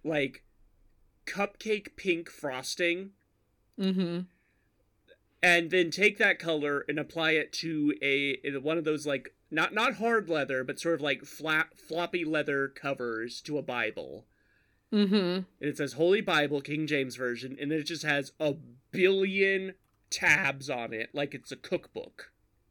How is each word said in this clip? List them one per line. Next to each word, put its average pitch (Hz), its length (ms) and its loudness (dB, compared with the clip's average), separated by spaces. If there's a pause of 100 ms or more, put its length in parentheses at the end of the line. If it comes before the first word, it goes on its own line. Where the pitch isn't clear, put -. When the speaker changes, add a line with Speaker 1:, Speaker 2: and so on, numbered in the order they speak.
Speaker 1:
like, 143 400 -2 (800)
cupcake 202 720 -4
pink 170 340 -4
frosting, 170 800 -4 (720)
Speaker 2:
Mm-hmm. 185 400 0 (1200)
Speaker 1:
and 170 280 6
then 175 200 4
take 202 280 2
that 202 200 4
color 147 500 0
and 147 120 -2
apply 160 320 0
it 156 220 2
to 151 480 0
a, 139 340 2 (240)
one 156 180 0
of 156 60 -2
those, 151 220 -2
like, 139 280 -4 (160)
not, 160 240 0
not 226 220 2
hard 214 320 2
leather, 135 340 0
but 135 160 -8
sort 170 180 2
of, 135 40 -2
like, 143 240 0
flat, 156 520 -2
floppy 170 480 -2
leather 143 440 0
covers 120 760 -4
to 147 160 -4
a 135 40 -4
Bible. 110 640 -4 (680)
Speaker 2:
Mm-hmm. 208 240 4
Speaker 1:
And 185 300 0 (140)
it 139 160 -4
says 143 180 -4
Holy 180 260 4
Bible, 147 400 2
King 151 260 -4
James 135 300 0
Version, 127 440 -4
and 143 120 -2
then 160 80 2
it 147 40 -4
just 160 200 -6
has 143 340 0
a 151 160 0 (380)
billion 190 800 2 (360)
tabs 143 600 2
on 120 220 -4
it, 110 200 -6
like 143 220 -4
it's 123 180 -12
a 131 40 -10
cookbook. - 760 -8 (380)